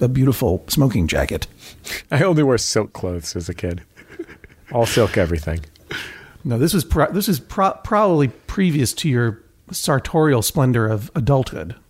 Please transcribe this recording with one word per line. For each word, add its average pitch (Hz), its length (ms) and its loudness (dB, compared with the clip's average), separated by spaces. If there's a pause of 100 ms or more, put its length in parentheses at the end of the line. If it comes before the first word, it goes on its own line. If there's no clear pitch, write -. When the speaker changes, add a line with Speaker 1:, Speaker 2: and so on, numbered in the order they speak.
Speaker 1:
a 127 60 2
beautiful 127 600 2
smoking 127 400 2
jacket. 71 380 -2 (640)
Speaker 2:
I 139 120 2
only 170 200 4
wore 131 140 4
silk - 360 -2
clothes 90 420 -6
as 87 140 -6
a 90 40 -8
kid. 87 300 -6 (880)
All 117 160 2
silk 110 300 2
everything. 82 420 0 (840)
Speaker 1:
No, 117 140 -2
this 151 160 2
was 185 100 0
pro-, - 280 0
this 202 180 -2
is 165 100 0
pro-, - 440 -2
probably 185 460 2
previous 147 640 -2
to - 140 -2
your 120 340 0 (280)
sartorial 151 680 0
splendor 120 460 2
of 110 280 -4
adulthood, 127 600 -2 (140)